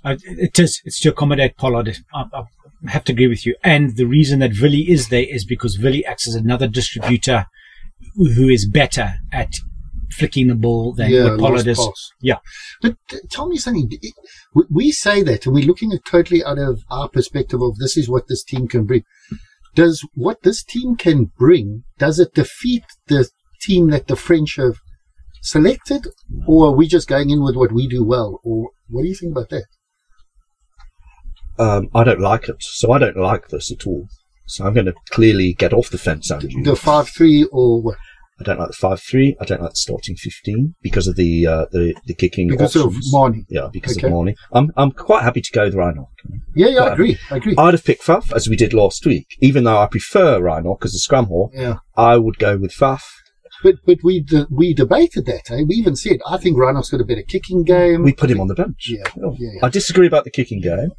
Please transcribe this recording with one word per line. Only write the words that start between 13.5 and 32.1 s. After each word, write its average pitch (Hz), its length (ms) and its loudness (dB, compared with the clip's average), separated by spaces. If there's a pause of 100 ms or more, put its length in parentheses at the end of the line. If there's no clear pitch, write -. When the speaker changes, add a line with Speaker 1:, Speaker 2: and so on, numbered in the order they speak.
Speaker 2:
something. 180 340 -4
It, - 220 -14 (400)
we, 320 160 6
we 240 220 0
say 202 320 0
that, 127 240 -2
and 131 80 0
we're 143 120 2
looking 208 260 -2
at - 120 -8
totally 175 380 2
out 143 160 -6
of 127 220 -4 (100)
our 143 180 -6
perspective 131 520 -4
of 117 160 -4
this 131 200 -6
is 135 120 -2
what 127 180 -4
this 131 160 -6
team 127 240 -6
can 113 180 -2
bring. 117 180 0 (720)
Does 160 300 2 (100)
what - 280 -6
this - 200 0
team 247 320 -6
can 147 420 0
bring, 120 460 2 (160)
does 151 200 0
it 170 140 2
defeat 240 500 -2 (240)
the 139 220 2 (320)
team 175 300 2
that 143 160 -2
the 135 80 -2
French 156 400 0
have 127 220 -2 (680)
selected, - 640 0 (400)
or 160 220 6
are 135 60 2
we 156 120 6
just 170 200 2
going 139 220 0
in 147 140 2
with 127 120 0
what 123 160 2
we 123 160 0
do 123 160 -2
well? 123 400 -2
Or 117 260 -6 (180)
what 120 160 -6
do 170 60 -2
you 185 60 -6
think 170 180 -10
about 123 160 -8
that? - 160 -8 (1900)
Speaker 3:
Um, 104 360 0
I 117 100 4
don't 98 180 2